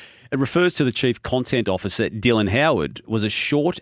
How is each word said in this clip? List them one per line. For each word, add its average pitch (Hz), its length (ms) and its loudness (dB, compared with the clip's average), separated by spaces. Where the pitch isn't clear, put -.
it 135 80 0
refers 170 340 2
to - 80 2
the 127 80 2
Chief 123 320 0
Content 127 460 -2
Officer, 95 420 0
Dylan 110 400 2
Howard, 117 560 0
was 110 160 -2
a 104 80 0
short 147 520 0